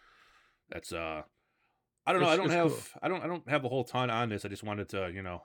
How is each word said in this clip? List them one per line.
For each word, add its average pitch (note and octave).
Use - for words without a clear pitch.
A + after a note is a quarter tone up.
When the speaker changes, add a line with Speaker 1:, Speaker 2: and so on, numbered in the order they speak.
Speaker 1:
that's, -
uh, F2
I E3
don't F#3
know. E3+
Speaker 2:
It's, D#3
Speaker 1:
I -
don't F#3
Speaker 2:
it's D#3
Speaker 1:
have, E3
Speaker 2:
cool. -
Speaker 1:
I D3
don't, F3+
I D3
don't E3+
have C#3
a B2
whole B2+
ton B2
on A2+
this. G#2
I G2+
just G2
wanted G#2
to, F#2+
you F#2+
know, F2